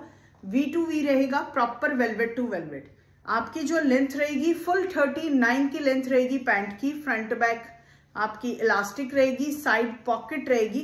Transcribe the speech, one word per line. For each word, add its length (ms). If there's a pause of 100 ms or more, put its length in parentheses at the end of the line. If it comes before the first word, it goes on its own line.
(500)
V 140
to 220
V 200
रहेगा, 340 (120)
proper 440
velvet 420
to 120
velvet। 400 (360)
आपकी 340
जो 200
length 360
रहेगी, 380
full 320
थर्टी 440
नाइन 380
की 100
लेंथ 300
रहेगी 300
pant 420
की। 120
Front 460
back 240 (520)
आपकी 360
elastic 640
रहेगी, 380
side 520
pocket 440
रहेगी। 360